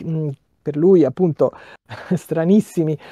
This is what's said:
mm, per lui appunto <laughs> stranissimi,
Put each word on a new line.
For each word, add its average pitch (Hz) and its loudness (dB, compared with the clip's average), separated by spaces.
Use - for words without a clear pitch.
mm, 160 -6
per 147 -8
lui 175 4
appunto 143 0
<laughs> - -8
stranissimi, 160 -2